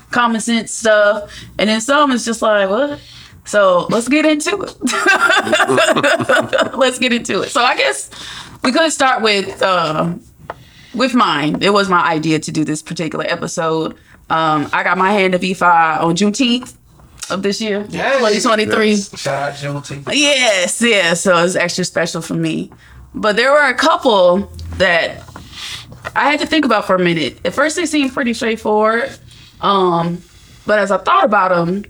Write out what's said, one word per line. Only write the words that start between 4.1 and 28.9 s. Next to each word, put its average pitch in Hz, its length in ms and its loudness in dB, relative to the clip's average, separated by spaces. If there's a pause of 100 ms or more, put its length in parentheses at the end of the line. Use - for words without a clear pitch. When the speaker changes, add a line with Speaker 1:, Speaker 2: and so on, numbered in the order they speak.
Speaker 1:
into 311 360 0
it. - 200 -10
<laughs> - 2000 0
Let's 254 220 2
get 247 140 0
into 233 280 -2
it. - 80 -4
So 254 140 0
I 262 120 2
guess - 340 -2 (540)
we 254 80 0
could 320 200 2
start 262 320 0
with, 202 380 0
uh, 170 520 0 (800)
with 254 200 0
mine. 160 480 2
It 190 100 2
was 202 180 2
my 175 160 4
idea 156 340 0
to 156 120 -10
do 156 120 0
this 151 180 -6
particular 160 460 -6
episode. 160 640 -4 (360)
Um, 156 440 0
I 180 100 0
got 180 140 0
my 190 140 4
hand 190 240 2
of 180 80 0
E 190 100 0
five 165 480 4
on 165 140 2
Juneteenth 233 600 0 (540)
of 185 140 -6
this 202 180 -2
year, 208 280 -4
Speaker 2:
Yay. 190 300 -2
Speaker 1:
twenty 220 220 2
twenty-three. 214 500 2
Speaker 2:
Yes. 202 280 -4
Shout 139 320 -4
out 143 40 -12
Juneteenth. 143 580 -10
Speaker 1:
Yes, 247 680 0
yes. 180 400 2
So 175 220 4
it's 180 120 0
extra 175 280 -2
special 170 380 -4
for 170 140 -6
me. 160 360 -4 (420)
But 208 220 -2
there 247 160 2
were 294 160 4
a 247 60 0
couple 202 760 2 (260)
that 170 460 0 (920)
I 247 160 0
had 294 80 -2
to 330 60 -6
think 311 200 0
about 220 200 0
for 190 100 2
a 185 40 2
minute. 170 460 0
At 175 80 -4
first, 302 220 -2
they 349 100 -2
seemed 277 280 0
pretty 240 200 -2
straightforward. 226 800 -2 (480)